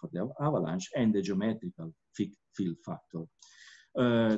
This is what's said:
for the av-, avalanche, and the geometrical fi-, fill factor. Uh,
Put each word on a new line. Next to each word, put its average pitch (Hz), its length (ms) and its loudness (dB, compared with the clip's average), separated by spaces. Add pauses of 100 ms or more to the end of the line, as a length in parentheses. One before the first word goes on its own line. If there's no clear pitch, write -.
for 85 120 -10
the 87 80 -4
av-, 123 120 -4 (100)
avalanche, 92 540 -2
and 110 180 4
the 98 80 2
geometrical 92 680 -2 (240)
fi-, 95 140 -2 (260)
fill 87 180 -2 (100)
factor. 82 380 -10 (760)
Uh, 117 400 4